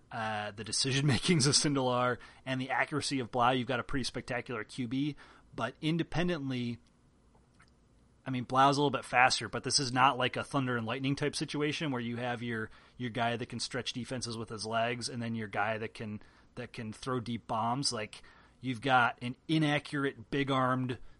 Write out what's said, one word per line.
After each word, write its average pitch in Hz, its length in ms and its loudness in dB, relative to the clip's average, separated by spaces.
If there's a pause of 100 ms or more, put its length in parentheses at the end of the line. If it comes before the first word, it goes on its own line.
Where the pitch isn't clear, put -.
(120)
uh, 107 420 -4
the 107 100 -8
decision 135 420 2
<laughs> 135 80 6
makings 147 320 4
of 143 80 4
Sindelar, 123 640 2 (260)
and 131 160 -4
the 131 100 -6
accuracy 135 500 0
of 117 100 -4
Blough, 123 220 4
you've 123 160 0
got 123 120 0
a 110 40 -6
pretty 131 200 -2
spectacular 120 600 -6
Q 123 240 -6
B. 139 280 -2 (380)
But 127 260 -4
independently, 151 960 0 (1500)
I 135 40 -6
mean, 127 140 -2
Blau's 135 320 6
a 143 40 2
little 143 100 4
bit 123 140 -4
faster, 123 440 4
but 117 140 -4
this 127 180 2
is 123 120 -2
not 127 260 6
like 127 180 2
a 117 80 -2
thunder 127 320 0
and 117 80 -2
lightning 135 300 0
type 143 220 -2
situation 151 540 -2
where 123 120 -2
you 117 140 -4
have 120 260 -4
your, 113 280 -4 (280)
your 123 120 -4
guy 117 260 0
that 117 120 -6
can 120 120 -8
stretch - 320 -4
defenses 120 440 -6
with 113 140 -8
his 107 160 -8
legs 113 420 0
and 120 140 -6
then 113 120 -4
your 110 140 -4
guy 107 300 -2
that 107 160 -8
can, 107 260 -8 (360)
that 120 160 -12
can 110 200 -8
throw 127 260 -4
deep 117 280 -6
bombs. 120 460 0
Like, 107 300 -8 (380)
you've 123 220 -6
got 127 400 4
an 123 140 -4 (120)
inaccurate, 147 800 0
big-armed, 127 680 2 (220)